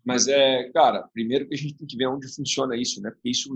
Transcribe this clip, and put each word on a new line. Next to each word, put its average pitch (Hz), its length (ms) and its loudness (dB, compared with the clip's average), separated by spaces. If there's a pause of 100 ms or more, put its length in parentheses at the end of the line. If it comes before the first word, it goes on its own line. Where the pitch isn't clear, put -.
mas 123 220 2
é, 131 440 4
cara, 117 420 4
primeiro 117 340 -2
que 147 80 -6
a - 20 -6
gente 147 180 -8
tem 147 120 -14
que 123 100 -12
ver 127 100 0
onde 135 260 -4
funciona 131 420 -2
isso, 120 260 -4
né? 107 100 -8
Porque - 180 -8
isso 127 260 -2